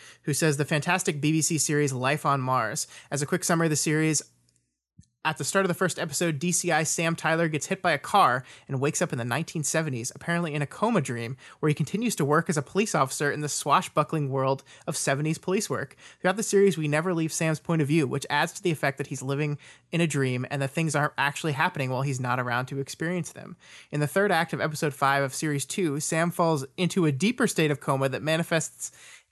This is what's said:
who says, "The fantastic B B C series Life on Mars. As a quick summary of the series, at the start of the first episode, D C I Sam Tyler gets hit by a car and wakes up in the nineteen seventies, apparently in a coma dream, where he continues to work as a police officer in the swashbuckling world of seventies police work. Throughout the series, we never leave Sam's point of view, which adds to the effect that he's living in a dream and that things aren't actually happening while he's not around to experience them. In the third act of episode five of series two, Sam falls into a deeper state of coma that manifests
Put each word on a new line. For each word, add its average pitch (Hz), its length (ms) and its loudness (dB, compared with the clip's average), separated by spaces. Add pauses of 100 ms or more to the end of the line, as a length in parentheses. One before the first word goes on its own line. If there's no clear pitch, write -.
(240)
who 156 100 0
says, 151 240 2
"The 151 60 2
fantastic 165 560 0
B 147 120 2
B 160 100 2
C 156 160 0
series 147 340 0
Life 131 320 0
on 143 160 2
Mars. 127 460 -2 (240)
As 143 100 -2
a 147 60 -2
quick 175 180 -2
summary 165 220 2
of 160 40 2
the 151 60 0
series, 156 460 2 (1000)
at 156 140 -2
the 147 60 -4
start 196 200 2
of 185 40 2
the 175 60 2
first 180 260 -2
episode, 160 400 -2
D 175 100 0
C 175 220 0
I 156 100 4
Sam 165 320 0
Tyler 165 320 2
gets 156 200 -2
hit 185 140 -4
by 175 120 2
a 143 60 2
car 131 440 4 (240)
and 135 140 -4
wakes 147 200 0
up 170 120 -2
in 147 60 -2
the 117 60 -2
nineteen 147 380 -4
seventies, 143 540 -2
apparently 170 360 -2
in 147 100 -2
a 143 40 -4
coma 220 340 0
dream, 120 360 -4 (240)
where 156 80 2
he 151 80 4
continues 202 400 -2
to 160 80 0
work 151 260 2
as 156 60 0
a 147 60 0
police 202 300 -2
officer 143 380 0
in 143 100 -4
the 147 80 -4
swashbuckling 151 840 0
world 135 340 0 (200)
of 165 120 -4
seventies 151 420 0
police 190 320 -2
work. 120 240 -4 (260)
Throughout 185 160 2
the 220 60 -2
series, 196 340 4
we 156 120 -2
never 160 260 0
leave 160 180 -2
Sam's 160 280 0
point 165 200 0
of 143 60 2
view, 147 220 2
which 135 220 -4
adds 151 240 2
to - 100 -14
the 180 80 2
effect 143 260 -2
that 135 80 -6
he's 135 160 -8
living 143 360 -2 (340)
in 165 80 2
a 170 80 4
dream 131 420 0
and 143 100 -2
that 135 120 -2
things 160 240 0
aren't 147 200 0
actually 143 360 0
happening 147 380 0
while 127 120 -2
he's 139 160 -2
not 123 220 0
around 123 260 -2
to 135 140 -6
experience 165 500 -6
them. - 260 -16 (360)
In 147 80 0
the 147 80 2
third 196 240 2
act 165 200 2
of 139 80 -2
episode 151 320 -2
five 139 300 2
of 135 100 -2
series 147 320 -2
two, 156 360 -2
Sam 170 320 0
falls 160 320 2 (120)
into 175 300 2
a 151 60 4
deeper 202 340 0
state 156 240 2
of 143 80 -2
coma 135 300 0
that 123 160 -6
manifests 160 680 -2 (420)